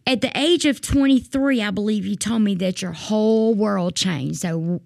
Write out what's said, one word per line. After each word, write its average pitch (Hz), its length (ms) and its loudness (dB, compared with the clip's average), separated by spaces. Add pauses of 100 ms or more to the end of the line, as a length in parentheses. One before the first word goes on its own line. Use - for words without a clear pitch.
at 254 140 0
the - 160 -2
age 311 300 2
of 285 160 0
twenty-three, 269 800 2
I 208 80 -2
believe 208 340 -2
you 196 120 -4
told 220 260 0
me 202 140 2
that 185 260 -4
your 180 100 -6
whole 220 640 2
world 196 400 0
changed. 156 460 -4
So 180 80 -4
w-, 165 380 -2